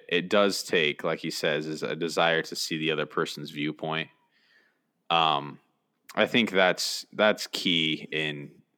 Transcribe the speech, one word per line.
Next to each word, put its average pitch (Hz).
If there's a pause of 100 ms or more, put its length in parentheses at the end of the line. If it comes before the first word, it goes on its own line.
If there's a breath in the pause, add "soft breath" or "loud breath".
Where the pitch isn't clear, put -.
it 90
does 101
take, 76
like 82
he 80
says, 78
is 78
a 67
desire 82
to 80
see -
the 78
other 76
person's 76
viewpoint. 78 (1000)
Um, 73 (560)
I 104
think 110
that's, 92
that's 104
key 80
in, 76 (280)